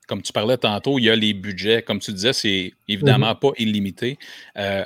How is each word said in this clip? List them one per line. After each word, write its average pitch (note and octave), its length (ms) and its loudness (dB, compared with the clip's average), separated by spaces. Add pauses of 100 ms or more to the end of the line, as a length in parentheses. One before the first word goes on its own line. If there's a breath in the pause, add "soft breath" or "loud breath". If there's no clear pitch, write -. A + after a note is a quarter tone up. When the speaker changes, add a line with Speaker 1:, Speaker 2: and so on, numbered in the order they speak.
Speaker 1:
comme G#2 140 -8
tu - 100 -10
parlais A2+ 240 2
tantôt, A#2+ 440 0
il A#2+ 40 2
y G#2+ 60 6
a A2 80 6
les G#2+ 160 2
budgets. G2 480 0
Comme G#2+ 180 -4
tu G#2+ 140 -8
disais, G2+ 180 0
c'est F#2+ 400 -2 (160)
évidemment B2+ 440 2
Speaker 2:
Mhm. - 100 -4
Speaker 1:
pas C#3 160 2
illimité. G#2+ 600 -2 (400 loud breath)
Euh, G2 280 -4